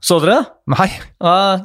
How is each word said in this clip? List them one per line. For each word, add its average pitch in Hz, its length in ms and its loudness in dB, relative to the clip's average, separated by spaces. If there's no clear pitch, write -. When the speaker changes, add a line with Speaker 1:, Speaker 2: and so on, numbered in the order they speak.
Speaker 1:
Så 170 180 0
dere 202 240 2
det? - 40 -8
Speaker 2:
Nei. 190 220 0
Speaker 1:
Ja, 190 440 0